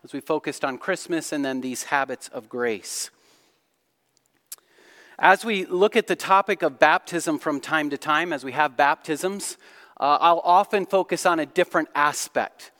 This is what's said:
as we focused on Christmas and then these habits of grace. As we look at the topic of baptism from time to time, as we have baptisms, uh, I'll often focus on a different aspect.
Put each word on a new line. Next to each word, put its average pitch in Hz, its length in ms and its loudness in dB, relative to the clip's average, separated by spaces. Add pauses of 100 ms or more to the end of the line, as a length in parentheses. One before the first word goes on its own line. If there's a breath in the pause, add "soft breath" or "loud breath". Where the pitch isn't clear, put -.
as - 80 -20
we 139 80 -8
focused 151 420 -4
on 131 140 -4
Christmas 170 560 -6
and 147 100 -2
then 131 160 -4
these 127 240 -8
habits 135 460 -4
of 110 180 -14
grace. 120 640 -4 (2250 soft breath)
As 190 220 6
we 202 200 -2
look 185 300 2
at 214 120 0
the 180 80 0
topic 190 480 0
of 143 160 0
baptism 160 580 2
from 139 240 -4
time 151 300 -2
to 139 60 -6
time, 160 360 -2
as 139 100 -6
we 131 100 -10
have 143 220 2
baptisms, 160 800 -2 (440 loud breath)
uh, 143 200 2
I'll 170 240 4
often 175 440 2
focus 180 400 0
on 170 120 2
a 151 60 -2
different 170 480 0
aspect. - 880 -2